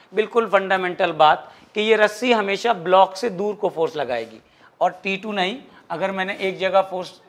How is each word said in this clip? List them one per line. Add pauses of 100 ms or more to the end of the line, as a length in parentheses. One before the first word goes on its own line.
(120)
बिल्कुल
फंडामेंटल
बात, (220)
कि
ये
रस्सी
हमेशा
ब्लॉक
से
दूर
को
फोर्स
लगाएगी (400)
और
टी
टू
नहीं। (320)
अगर
मैंने
एक
जगह
फोर्स